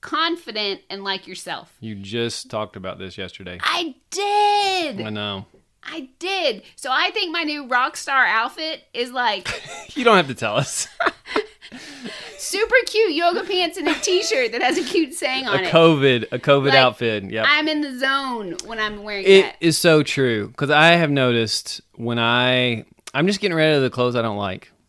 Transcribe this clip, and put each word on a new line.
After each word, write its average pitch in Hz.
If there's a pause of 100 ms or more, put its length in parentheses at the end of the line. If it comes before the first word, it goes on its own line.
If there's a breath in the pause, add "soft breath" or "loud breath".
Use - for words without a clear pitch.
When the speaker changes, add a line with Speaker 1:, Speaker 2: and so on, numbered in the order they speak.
Speaker 1:
confident, 233
and 196
like 190
yourself. -
Speaker 2:
You 110
just 110
talked 107
about 92
this 95
yesterday. 92
Speaker 1:
I 330 (160)
did. 403
Speaker 2:
I 220
know. 208 (360)
Speaker 1:
I 294
did. 339 (140 soft breath)
So -
I 330
think 370
my 339
new 294
rock 254
star 269
outfit 262
is, 247
like, 226 (160)
Speaker 2:
<laughs> -
You 262
don't 226
have 160
to 127
tell 107
us. -
<laughs> -
Speaker 1:
super 427 (120)
cute 427
yoga 339
pants 359
and 302
a 311
t-shirt 359
that 240
has 262
a 330
cute 302
saying 262
on 202
Speaker 2:
A -
Speaker 1:
it. 170
Speaker 2:
covid, 139
a 127
covid 139
Speaker 1:
Like, 139
Speaker 2:
outfit. 117
Yep. 110
Speaker 1:
I'm 302
in 302
the 269
zone 254 (100)
when 220
I'm 208
wearing 202
Speaker 2:
It 196
Speaker 1:
that. 131
Speaker 2:
is 160
so 156
true, 117
'cause 143
I 151
have 170
noticed 123 (140)
when 117
I, 123 (280)
I'm 147
just 196
getting 180
rid 156
of 139
the 127
clothes 123
I 117
don't 110
like. 98 (180)